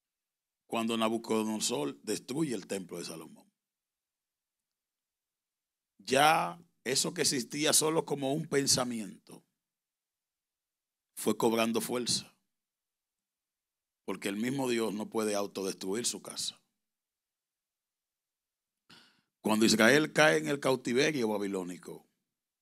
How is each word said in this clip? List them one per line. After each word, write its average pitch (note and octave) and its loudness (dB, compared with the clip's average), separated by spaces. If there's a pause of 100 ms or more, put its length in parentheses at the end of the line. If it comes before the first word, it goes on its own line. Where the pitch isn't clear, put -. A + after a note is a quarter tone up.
(680)
cuando A2+ -2
Nabucodonosor A2+ -2
destruye B2 -4
el F#2+ -8
templo F2+ -8
de E2 -10
Salomón. D#2+ -16 (2500)
Ya D3+ 2 (220)
eso C3+ -2
que D#3+ -4
existía D3 0
solo D#3 2
como C#3 -2
un D#3 -4
pensamiento B2 -2 (1700)
fue G#2+ -2
cobrando A2+ 0
fuerza, A#2+ -4 (1700)
porque G2 -6
el G2+ -4
mismo B2+ -2
Dios A2+ 0
no G#2+ -6
puede G#2+ 0
autodestruir G2 -4
su - -6
casa. - -10 (2750)
Cuando G#2+ 4
Israel A#2+ 6
cae D#3 6
en D#3 -4
el C#3+ -2
cautiverio C3 0
babilónico, F#2 -6 (560)